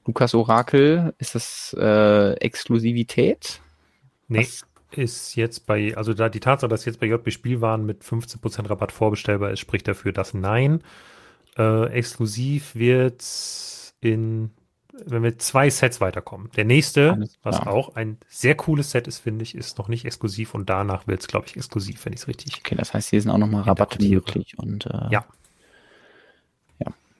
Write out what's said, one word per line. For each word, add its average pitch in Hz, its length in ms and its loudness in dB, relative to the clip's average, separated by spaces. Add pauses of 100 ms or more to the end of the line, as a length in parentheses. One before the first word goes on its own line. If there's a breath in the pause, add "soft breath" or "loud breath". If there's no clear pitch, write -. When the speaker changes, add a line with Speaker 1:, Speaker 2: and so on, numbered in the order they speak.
Speaker 1:
Lukas 120 280 2
Orakel, 139 840 4
ist - 180 -8
das, - 440 -10
äh, 107 560 6
Exklusivität? 120 1300 0 (680)
Speaker 2:
Nee, 110 100 0
Speaker 1:
Was? - 260 -2 (260)
Speaker 2:
ist - 440 -6
jetzt 113 300 -4
bei, 107 300 0
also 110 180 -2
da 110 140 0
die 107 140 -6
Tatsache, 131 280 2
dass 110 160 -2
jetzt 117 140 -6
bei 117 80 0
J 117 160 0
B 110 80 -4
Spielwaren 113 540 -2
mit 107 180 -6
fünfzehn - 380 -8
Prozent 107 280 -6
Rabatt 101 220 -4
vorbestellbar 104 600 0
ist, 98 80 -6
spricht - 280 -6
dafür, 98 240 -2
dass 92 220 -4
nein. 117 480 2 (760 soft breath)
Äh, 110 300 4
exklusiv 123 880 -4
wird's - 1200 -2
in, 113 520 -2 (540)
wenn 117 180 -2
wir 117 160 0
zwei 139 300 4
Sets 131 320 2
weiterkommen. 98 540 -6
Der 107 100 0
nächste, 147 480 6
Speaker 1:
Alles 107 280 -6
Speaker 2:
was 107 180 -2
Speaker 1:
klar. 101 140 -4
Speaker 2:
auch 117 220 -2
ein 110 220 -8 (100)
sehr 139 280 2
cooles 147 360 0
Set 123 160 0
ist, 123 120 -12
finde 110 240 -6
ich, - 120 -12
ist - 220 -12
noch 101 100 -8
nicht 117 180 -4
exklusiv 107 480 -6
und 98 160 -4
danach 95 380 -2
wird's, 95 200 -4
glaub 107 200 -4
ich, - 80 -16
exklusiv, 101 500 -8
wenn - 80 -8
ich's - 140 -14
richtig - 320 -10
Speaker 1:
Okay, - 160 -6
das - 180 -4
heißt, 107 160 -4
hier 104 120 4
sind 107 100 0
auch - 80 2
nochmal 107 240 2
Rabatte 101 340 2
Speaker 2:
interpretiere. 98 240 4
Speaker 1:
möglich - 380 -6
und, 107 260 -6
äh, 110 240 -6
Speaker 2:
Ja. 107 160 0 (1500 soft breath)
Speaker 1:
ja. - 80 -6 (320)